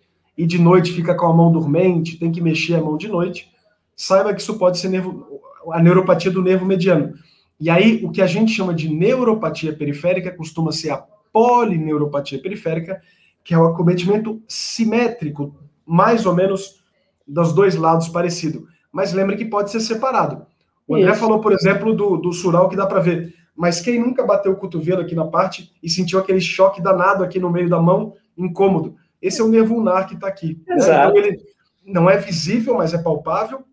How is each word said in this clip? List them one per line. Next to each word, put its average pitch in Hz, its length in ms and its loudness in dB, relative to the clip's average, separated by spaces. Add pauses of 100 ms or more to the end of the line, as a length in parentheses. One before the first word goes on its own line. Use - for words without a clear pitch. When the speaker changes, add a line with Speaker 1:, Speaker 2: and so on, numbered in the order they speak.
(360)
Speaker 1:
e 170 80 -2
de 170 160 0
noite 170 320 6
fica 170 240 -2
com 175 80 -2
a 165 80 2
mão 165 180 6
dormente, 165 680 0
tem 165 120 -2
que 170 120 -4
mexer 165 320 -2
a 160 80 0
mão 151 160 -4
de 202 100 -10
noite, 180 420 -6 (460)
saiba 196 380 0
que - 80 -10
isso - 160 -8
pode 180 180 2
ser 190 140 -4
nervo, 180 500 -6 (320)
a 165 100 2
neuropatia 180 480 4
do 180 120 -2
nervo 185 240 2
mediano. 180 480 0 (440)
E 156 120 -2
aí, 208 340 4
o 165 60 -6
que 180 100 -4
a 185 60 4
gente 220 260 0
chama 185 220 -2
de 156 140 -4
neuropatia 190 840 0
periférica 175 600 -4
costuma 160 380 -6
ser 151 200 -6
a 135 80 -6 (340)
polineuropatia 156 1080 0
periférica, 170 580 -8 (420)
que - 120 -4
é 165 40 4
o 165 80 6
acometimento 185 800 0
simétrico, 220 1080 -4 (300)
mais 208 400 2
ou 175 80 2
menos 190 480 -2 (440)
dos 151 280 -2
dois 190 200 4
lados 165 340 2
parecido. 170 580 -6 (240)
Mas 180 240 -4
lembre 196 220 0
que 226 80 -6
pode 202 260 -4
ser 226 100 -4
separado. 226 680 -4 (400)
O 151 100 -4
André 185 160 4
Speaker 2:
Isso. 214 80 0
Speaker 1:
falou, 220 200 2
por 214 120 2
exemplo, 196 420 0
do, 185 240 0
do 175 140 -4
sural 175 360 2
que 185 80 -4
dá 196 100 0
pra 190 140 0
ver. 165 340 -2 (220)
Mas 170 240 -2
quem 240 180 -2
nunca 240 240 0
bateu 196 300 0
o 190 40 -2
cotovelo 180 440 -4
aqui 165 140 -6
na 165 120 -2
parte 175 460 -4 (100)
e 170 60 -8
sentiu 180 300 -2
aquele 190 220 0
choque 190 420 0
danado 190 420 2
aqui 175 140 -6
no 180 120 -2
meio 175 200 0
da 170 100 2
mão, 190 340 2 (220)
incômodo? 180 600 0 (240)
Esse 196 200 -4
é 226 40 2
o 220 40 2
nervo 226 280 4
ulnar 190 300 0
que 175 120 -14
tá 196 80 -10
aqui, 165 400 -8
né? 359 100 -2
Speaker 2:
Exato. 165 340 4
Speaker 1:
Então 403 140 4
ele - 160 -4 (460)
não 180 240 2
é 202 80 4
visível, 196 560 -4
mas 165 180 -2
é 170 100 -2
palpável. 180 580 -4 (120)